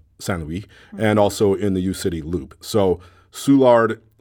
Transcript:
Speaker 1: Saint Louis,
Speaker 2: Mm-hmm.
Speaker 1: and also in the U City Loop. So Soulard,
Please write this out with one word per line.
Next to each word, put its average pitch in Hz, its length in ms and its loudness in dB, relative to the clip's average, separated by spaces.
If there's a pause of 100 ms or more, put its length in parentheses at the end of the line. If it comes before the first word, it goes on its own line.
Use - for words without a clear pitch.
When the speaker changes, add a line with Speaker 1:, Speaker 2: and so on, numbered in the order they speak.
(200)
Speaker 1:
Saint 87 280 -8
Louis, 87 140 -10
Speaker 2:
Mm-hmm. - 400 -20
Speaker 1:
and 107 160 2
also 101 380 2
in 98 180 -4
the 92 80 -2
U 95 140 -4
City 85 260 -6
Loop. 85 400 -10
So 95 380 0 (320)
Soulard, 120 720 2 (200)